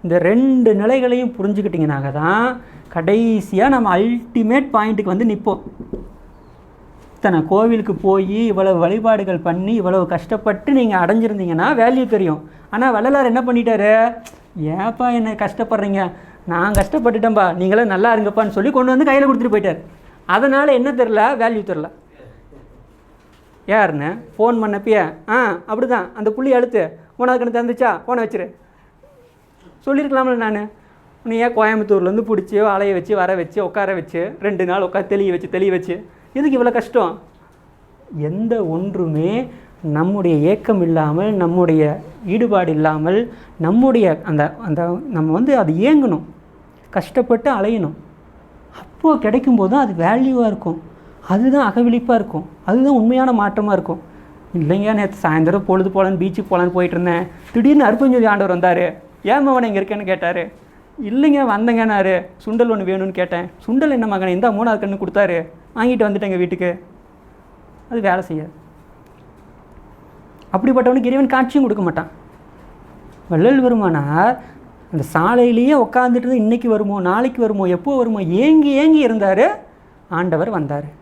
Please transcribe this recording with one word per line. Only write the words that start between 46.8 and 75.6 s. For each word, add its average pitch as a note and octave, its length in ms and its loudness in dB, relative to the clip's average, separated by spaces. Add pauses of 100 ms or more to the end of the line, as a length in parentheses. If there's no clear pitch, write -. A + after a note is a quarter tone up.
கஷ்டப்பட்டு A#3+ 640 0
அலையணும். G3 420 -2 (840)
அப்போ - 340 0
கிடைக்கும்போது A#3 520 2
தான் C4 200 2
அது F#3+ 160 -6
வேல்யூவாக A#3+ 440 2
இருக்கும், E3 340 -4 (460)
அதுதான் A#3+ 460 2
அகவிழிப்பாக A#3+ 400 2
இருக்கும், F#3+ 320 -2 (200)
அதுதான் B3+ 360 4
உண்மையான B3+ 300 2
மாற்றமா G#3 400 0
இருக்கும். F#3 300 -2 (560)
இல்லைங்க, G3 360 0
நேத்து G3+ 280 -2
சாயந்தரம் E3+ 460 0
பொழுது F#3+ 220 0
போலன்னு F#3+ 320 0
பீச்சுக்கு F#3+ 300 -4
போலான்னு F3+ 260 0
போயிட்டு F3+ 240 -2
இருந்தேன், F3 260 -2 (260)
திடீர்னு C4+ 320 4
அருப்பஞ்சோதி B3 420 2
ஆண்டவர் G3 300 0
வந்தாரு, F3 360 0 (300)
"ஏன் C4+ 260 2
மவனே B3+ 140 2
இங்க G3+ 160 -2
இருக்கேன்னு?" G#3 240 -6
கேட்டாரு. F3+ 480 -4 (520)
"இல்லைங்க, C#4 460 2
வந்தேங்கன்னாரு, G#3+ 680 0 (220)
சுண்டல் A3+ 340 -2
ஒண்ணு G3+ 120 -2
வேணும்னு F#3+ 280 -2
கேட்டேன், F3+ 340 -4 (200)
சுண்டல் C4+ 320 0
என்ன A3+ 100 -2
மகனே, F#3+ 200 -2
இந்தா F#3 240 0
மூணாவது A3 300 -2
கண்ணு G3 200 -6
கொடுத்தாரு, F#3+ 360 0 (380)
வாங்கிட்டு A#3+ 300 0
வந்துட்டேங்க G3+ 320 -2
வீட்டுக்கு." F3+ 320 -2 (1200)
அது A#3 120 -4
வேலை F#3 200 0
செய்யாது. D#3+ 300 -8 (2000)
அப்படிப்பட்டவனுக்கு B3 520 2
இறைவன் C4+ 280 2
காட்சியும் C4 300 2
கொடுக்க G#3 200 0
மாட்டான். E3 260 -4 (1200)
வள்ளல் A3+ 320 4
பெருமானார் F#3+ 720 2 (580)
அந்த D3+ 120 -4 (100)
சாலையிலேயே A#3+ 600 4